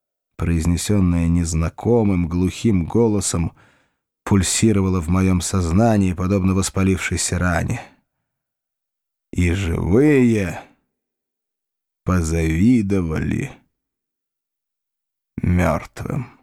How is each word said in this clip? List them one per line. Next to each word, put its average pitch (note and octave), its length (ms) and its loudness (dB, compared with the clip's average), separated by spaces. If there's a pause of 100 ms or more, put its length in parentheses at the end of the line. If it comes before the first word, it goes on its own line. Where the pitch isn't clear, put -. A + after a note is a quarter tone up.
(360)
произнесённая E2+ 920 0
незнакомым F2 1000 0
глухим F2+ 580 0
голосом, G2+ 720 -2 (680)
пульсировала F#2+ 760 2
в D#2+ 80 -4
моём F#2 320 2
сознании, F#2+ 720 0
подобно F#2 400 0
воспалившейся F#2 840 -2
ране. F2+ 420 -2 (1500)
«И F2 220 0
живые G2+ 1080 2 (1400)
позавидовали F2 1500 0 (1900)
мёртвым». F2 920 -4 (160)